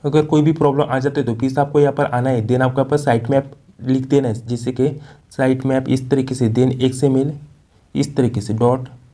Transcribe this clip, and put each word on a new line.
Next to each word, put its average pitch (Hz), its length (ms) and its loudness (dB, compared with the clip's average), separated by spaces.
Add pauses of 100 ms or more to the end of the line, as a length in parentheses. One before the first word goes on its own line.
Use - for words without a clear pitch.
अगर 147 220 2
कोई 151 160 4
भी 156 120 4
प्रॉब्लम 143 320 2
आ 131 140 -2
जाते 135 240 -2
तो 117 120 -2
प्लीज 131 240 -2
आपको 143 200 2
यहाँ 143 140 4
पर 143 120 0
आना 123 240 -2
है, 113 180 -2
then 123 140 2
आपको 127 200 0
यहाँ 131 80 0
पर 147 100 2
साइट 120 300 0
मैप 139 220 0 (300)
लिख 131 260 -2
देना 139 200 2
है, 107 200 -6
जैसे 123 240 -4
कि 139 240 -2 (360)
साइट 131 340 0
मैप 131 240 0
इस 131 200 -2
तरीके 135 260 0
से, 123 140 2
then 127 320 2
एक्सएमएल 131 520 2 (640)
इस 139 200 -2
तरीके 113 260 0
से 107 140 -4
डॉट 123 320 0 (260)